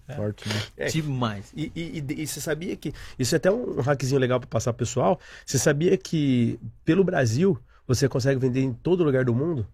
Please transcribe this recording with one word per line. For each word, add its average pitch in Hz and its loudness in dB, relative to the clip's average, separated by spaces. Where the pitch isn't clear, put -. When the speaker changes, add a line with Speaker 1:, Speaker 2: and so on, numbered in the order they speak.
Speaker 1:
Cara, 135 -14
Speaker 2:
É. 139 -12
Speaker 1:
forte, 104 -6
né? 107 -2
Speaker 2:
É. 139 -6
Speaker 3:
Demais. 127 -4
Speaker 2:
E, 160 -6
e, 165 -8
e, 151 -6
e 151 -6
você - -8
sabia 160 -4
que, 156 -8
isso 131 0
é 160 4
até - 2
um 240 -2
hackzinho 135 0
legal 127 2
pra 120 -12
passar 117 0
pro 117 -10
pessoal, 165 0
você - -2
sabia 160 4
que 127 0
pelo 180 4
Brasil 156 2
você 131 2
consegue 131 0
vender 127 2
em 131 0
todo 170 2
lugar 131 4
do 123 2
mundo 135 -2